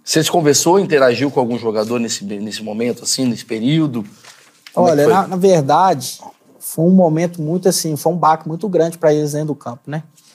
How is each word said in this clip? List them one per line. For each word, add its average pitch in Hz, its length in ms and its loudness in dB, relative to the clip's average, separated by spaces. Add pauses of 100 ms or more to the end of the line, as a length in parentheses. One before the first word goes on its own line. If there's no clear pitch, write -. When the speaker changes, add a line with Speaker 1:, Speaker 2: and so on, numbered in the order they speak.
Speaker 1:
Você - 180 0
se 156 80 -2
conversou, 170 480 2
interagiu 135 520 2
com 135 100 0
algum 120 180 -2
jogador 110 400 -2
nesse, 113 260 -6
nesse 104 380 -10
momento, 110 420 -6
assim, - 220 -4
nesse 113 180 -4
período? 120 600 -2 (680)
Como 175 160 2
é - 20 4
que 156 60 2
Speaker 2:
Olha, 143 80 4
Speaker 1:
foi? 156 100 4
Speaker 2:
na, 185 140 2
na 185 80 -6
verdade, 165 840 2 (380)
foi - 260 -4
um 175 60 4
momento 175 520 2
muito 180 260 -2
assim, 160 280 -2
foi 165 160 0
um 180 40 -4
baque 160 320 0
muito 165 200 -6
grande 170 300 0
pra 156 140 2
eles 151 200 0
dentro 151 160 -4
do 143 60 -4
campo, 123 320 -12
né? 151 160 -8 (320)